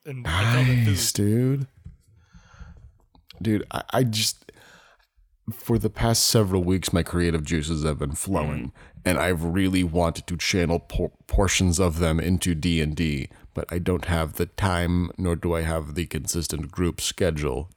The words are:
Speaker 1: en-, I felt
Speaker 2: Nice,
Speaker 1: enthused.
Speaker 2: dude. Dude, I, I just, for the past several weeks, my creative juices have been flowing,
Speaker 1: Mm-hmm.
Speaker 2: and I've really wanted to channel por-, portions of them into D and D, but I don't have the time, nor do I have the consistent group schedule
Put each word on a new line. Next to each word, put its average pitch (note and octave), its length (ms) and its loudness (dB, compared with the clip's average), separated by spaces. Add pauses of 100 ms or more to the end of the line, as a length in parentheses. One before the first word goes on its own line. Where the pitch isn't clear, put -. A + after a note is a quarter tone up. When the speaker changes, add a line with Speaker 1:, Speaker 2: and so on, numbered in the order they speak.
Speaker 1:
en-, C3+ 200 -10
I G2+ 280 2
felt B2+ 140 4
Speaker 2:
Nice, B2+ 100 4
Speaker 1:
enthused. G#2+ 380 2
Speaker 2:
dude. B2 520 2 (1700)
Dude, G#2+ 300 0
I, - 200 -4
I C3 120 2
just, A2 480 -4 (1000)
for - 280 0
the G#2+ 100 0
past A#2 360 2
several F#2+ 380 4
weeks, F2+ 300 0
my E2+ 80 4
creative E2 420 0
juices D2+ 420 -2
have D2+ 120 0
been C#2+ 160 -4
flowing, D2+ 540 -4
Speaker 1:
Mm-hmm. - 380 -18
Speaker 2:
and F2+ 120 2
I've E2 260 2
really F#2 400 2
wanted E2 440 0
to F2 100 -4
channel E2+ 420 2
por-, - 340 -4 (140)
portions F#2 520 2
of F2 200 2
them D#2+ 200 2
into F2 340 0
D E2 280 0
and D2+ 140 -2
D, D2 340 -2 (260)
but - 180 -4
I F2+ 60 -2
don't E2+ 260 -2
have D#2+ 280 -2
the F2 120 -2
time, F2 720 0
nor F2 180 0
do E2+ 200 -2
I E2 60 -2
have D#2+ 340 -4
the - 100 -2
consistent D#2+ 680 -6
group F2 300 -2
schedule D2 760 -2